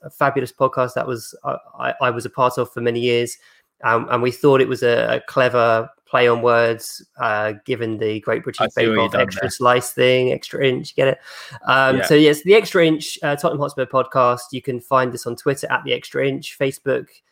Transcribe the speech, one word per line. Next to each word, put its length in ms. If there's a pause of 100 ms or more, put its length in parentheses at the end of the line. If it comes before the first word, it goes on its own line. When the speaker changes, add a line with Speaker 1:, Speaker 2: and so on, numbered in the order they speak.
Speaker 1:
a 80
fabulous 420
podcast 420
that 120
was, 280 (100)
uh, 120 (220)
I, 240
I 80
was 160
a 40
part 280
of 140
for 100
many 180
years. 380 (460)
Um, 260
and 120
we 80
thought 300
it 80
was 140
a, 340
a 40
clever 680 (160)
play 240
on 140
words, 600 (140)
uh, 360 (100)
given 320
the 240
Great 240
British 160
Speaker 2:
I 60
see 60 (100)
Speaker 1:
Bake 60
Speaker 2:
what 60
you've 120
Speaker 1:
Off 60
Speaker 2:
done 100
Speaker 1:
extra 200
Speaker 2:
there. 80
Speaker 1:
slice 420
thing, 400
extra 340
inch, 240
you 60
get 120
it? 100 (480)
Um, 320
Speaker 2:
Yeah. 60
Speaker 1:
so 100
yes, 280
The 120
Extra 300
Inch, 380
uh, 140
Tottenham 240
Hotspur 260
podcast. 560 (100)
You 80
can 200
find 340
us 120
on 100
Twitter 340
at 140
The 100
Extra 340
Inch, 320
Facebook, 460 (260)